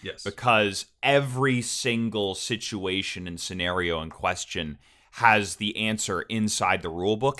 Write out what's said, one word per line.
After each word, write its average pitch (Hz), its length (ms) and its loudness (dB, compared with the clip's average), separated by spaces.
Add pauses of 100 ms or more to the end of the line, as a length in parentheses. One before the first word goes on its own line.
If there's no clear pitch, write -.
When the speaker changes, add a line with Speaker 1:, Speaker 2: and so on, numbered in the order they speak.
Speaker 1:
Yes. - 180 -10
Speaker 2:
Because 107 680 2 (140)
every 131 600 2
single 113 760 -2
situation 95 880 -4
and 85 140 -10
scenario 90 640 -2
in 80 80 -8
question 87 680 -4 (320)
has 107 440 4
the 104 220 -4
answer 107 460 -2
inside 104 580 0
the 87 80 -4
rule 90 260 2
book, 127 240 0